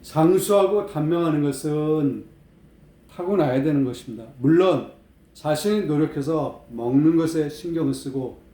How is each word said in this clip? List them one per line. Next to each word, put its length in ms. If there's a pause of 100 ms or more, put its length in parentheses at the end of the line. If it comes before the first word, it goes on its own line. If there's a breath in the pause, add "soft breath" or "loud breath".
장수하고 840
단명하는 560
것은 800 (840)
타고나야 540
되는 220
것입니다. 400 (140)
물론 520 (420)
자신이 520
노력해서 840
먹는 460
것에 340
신경을 440
쓰고 480 (120)